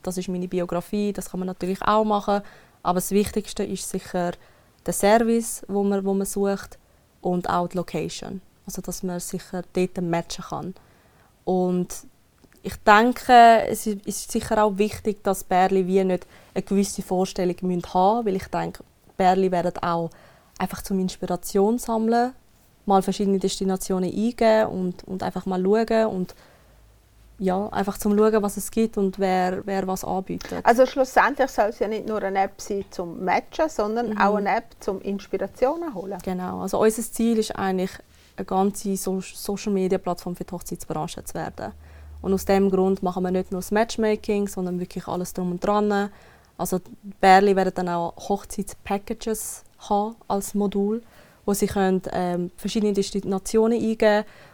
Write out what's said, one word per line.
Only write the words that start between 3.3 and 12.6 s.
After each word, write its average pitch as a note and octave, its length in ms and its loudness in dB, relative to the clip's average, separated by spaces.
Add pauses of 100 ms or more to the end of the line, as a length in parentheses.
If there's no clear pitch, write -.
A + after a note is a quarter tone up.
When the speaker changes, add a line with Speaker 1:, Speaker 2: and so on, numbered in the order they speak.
Speaker 1:
ist G3 260 -6
sicher F3+ 420 -4 (540)
der F3 80 -2
Service, A3+ 760 2
wo G3+ 160 0
man, G3+ 220 0
wo G3 80 0
man G3 140 0
sucht, G3 500 -4 (440)
und F3+ 280 -2
auch F3 200 0
die F#3 80 -6
Location. E3+ 640 -6 (240)
Also, F#3+ 160 -10
dass - 220 -10
man F3+ 160 -4
sicher F3+ 440 -8 (100)
dort F3+ 280 -2
matchen E3+ 420 -4
kann. E3 300 -8 (720)
Und F3+ 420 0 (760)